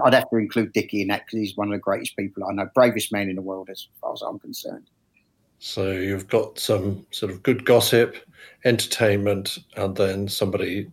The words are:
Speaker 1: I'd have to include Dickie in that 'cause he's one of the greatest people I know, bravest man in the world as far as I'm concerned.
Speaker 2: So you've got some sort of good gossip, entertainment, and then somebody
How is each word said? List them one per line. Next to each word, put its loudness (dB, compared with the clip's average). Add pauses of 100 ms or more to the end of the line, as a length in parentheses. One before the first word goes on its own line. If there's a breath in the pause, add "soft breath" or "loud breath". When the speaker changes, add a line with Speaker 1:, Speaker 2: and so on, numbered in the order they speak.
Speaker 1:
I'd 6
have 4
to 0
include 0
Dickie -2
in -4
that -4
'cause -6
he's -4
one -2
of -4
the -4
greatest -4
people -6
I -4
know, -4
bravest 4
man -2
in -4
the -6
world -10
as -16 (120)
far -6
as -14
I'm -8
concerned. -14 (680)
Speaker 2:
So -4
you've -4
got 0
some 0
sort -4
of -14
good 2
gossip, 6 (500 soft breath)
entertainment, 2 (180)
and -2
then 0
somebody -2